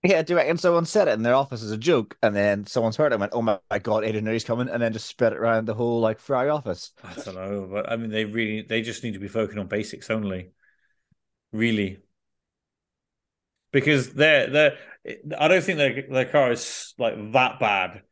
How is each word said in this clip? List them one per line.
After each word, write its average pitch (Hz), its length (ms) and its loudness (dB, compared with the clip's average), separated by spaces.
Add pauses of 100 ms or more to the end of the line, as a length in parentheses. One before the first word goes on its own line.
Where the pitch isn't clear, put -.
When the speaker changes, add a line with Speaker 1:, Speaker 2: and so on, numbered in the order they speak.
Speaker 1:
Yeah, 180 180 4
do 156 100 -2
you 175 60 4
reckon 160 200 2
someone 170 280 2
said 190 240 2
it - 40 2
in 110 100 -2
their 120 120 4
office 131 280 -2
as 107 80 -6
a 110 60 -4
joke, 120 460 0
and 107 100 4
then 101 320 2
someone's 113 300 0
heard 151 160 2
it 113 40 2
and 104 40 -2
went, 101 140 -2
"Oh 120 80 -2
my 107 180 0 (240)
God, 107 220 0
Adrian 107 200 -2
Newey's 110 200 -2
coming," 120 240 -2
and 117 120 -2
then 113 120 0
just 110 140 -10
spread 113 260 0
it 76 60 -8
around 113 280 0
the 110 60 -4
whole, 117 260 -2
like, 110 200 0
Ferrari 131 300 -2
office? 123 440 -6 (100)
Speaker 2:
I - 120 -18
don't 95 200 -14
know, 95 340 -8
but, 101 220 -4
I 117 60 -4
mean, 113 140 -6
they 110 120 0
really, 107 380 -4
they 113 200 -4
just 113 220 -10
need 113 120 -6
to 98 40 -14
be 101 80 -10
focusing 104 320 -2
on 92 80 -8
basics - 420 -6
only, 98 420 -4 (1000)
really, 107 480 -2 (1700)
because 139 420 2
they're, 143 360 4
they're, 147 280 4 (600)
I 151 100 2
don't 175 160 6
think 180 140 -2
their, 135 320 0
their 131 160 0
car 131 260 4
is, - 460 -6
like, 110 360 -4
that 127 260 2
bad. 98 420 0 (100)